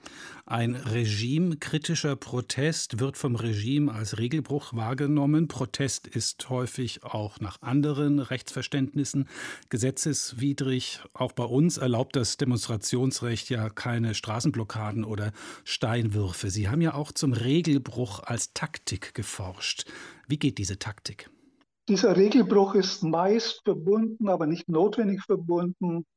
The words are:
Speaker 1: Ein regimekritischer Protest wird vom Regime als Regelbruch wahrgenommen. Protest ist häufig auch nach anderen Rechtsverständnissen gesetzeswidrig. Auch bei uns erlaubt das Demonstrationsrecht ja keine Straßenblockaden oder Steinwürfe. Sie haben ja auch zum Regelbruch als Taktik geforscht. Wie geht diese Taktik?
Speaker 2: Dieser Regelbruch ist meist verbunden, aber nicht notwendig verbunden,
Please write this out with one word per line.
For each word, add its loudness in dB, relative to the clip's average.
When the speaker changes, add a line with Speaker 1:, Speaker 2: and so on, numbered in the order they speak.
Speaker 1:
Ein 0
regimekritischer 0
Protest -2
wird -2
vom -2
Regime 0
als -4
Regelbruch -2
wahrgenommen. 2
Protest -4
ist -6
häufig -4
auch -6
nach -8
anderen 2
Rechtsverständnissen -2
gesetzeswidrig. -2
Auch -2
bei -4
uns 4
erlaubt 0
das 0
Demonstrationsrecht 0
ja -2
keine -2
Straßenblockaden -2
oder -4
Steinwürfe. 0
Sie 0
haben 2
ja 2
auch -6
zum 2
Regelbruch 0
als -4
Taktik -8
geforscht. -6
Wie 0
geht 2
diese -4
Taktik? -10
Speaker 2:
Dieser 6
Regelbruch 6
ist 2
meist 2
verbunden, 2
aber 2
nicht -2
notwendig 4
verbunden, 0